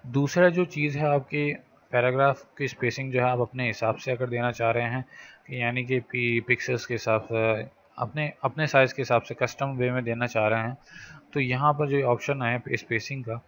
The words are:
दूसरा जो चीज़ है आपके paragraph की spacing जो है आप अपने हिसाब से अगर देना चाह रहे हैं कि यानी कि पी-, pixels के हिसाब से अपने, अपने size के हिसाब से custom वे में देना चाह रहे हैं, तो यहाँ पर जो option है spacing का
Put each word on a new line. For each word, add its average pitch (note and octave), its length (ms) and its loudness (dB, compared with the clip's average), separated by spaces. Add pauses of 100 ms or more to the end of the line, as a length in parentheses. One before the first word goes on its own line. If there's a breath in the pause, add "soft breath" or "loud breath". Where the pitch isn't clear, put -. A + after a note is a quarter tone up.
दूसरा C#3+ 440 4
जो F3 160 2
चीज़ D3 320 -4
है D3+ 80 -2
आपके D3 520 0 (340)
paragraph B2+ 540 2 (120)
की C#3 100 -2
spacing C3 440 -4
जो B2+ 80 2
है B2 60 2
आप B2 140 2
अपने B2 280 -2
हिसाब A2 280 0
से - 160 -6
अगर B2 180 -2
देना A#2+ 220 -2
चाह A#2 200 0
रहे A#2 120 0
हैं B2 220 -4 (420 loud breath)
कि B2+ 140 -6
यानी A#2+ 240 -2
कि B2 140 0
पी-, A#2 480 -2
pixels A#2+ 380 0
के - 80 -4
हिसाब A2 280 0
से A2+ 420 0 (340)
अपने, C#3 360 -4 (100)
अपने C#3+ 240 -2
size C3+ 260 4
के - 80 -6
हिसाब A#2+ 200 2
से - 140 -10
custom C3+ 320 -4
वे B2 240 0
में B2+ 120 -2
देना A#2 240 -2
चाह A2 200 2
रहे A2+ 120 4
हैं, A#2 180 -4 (560 loud breath)
तो D3 60 0
यहाँ C3 340 2
पर D3 140 0
जो C#3 140 2
option B2+ 400 0
है A#2+ 220 0 (100)
spacing A#2+ 500 -4
का A2+ 240 -8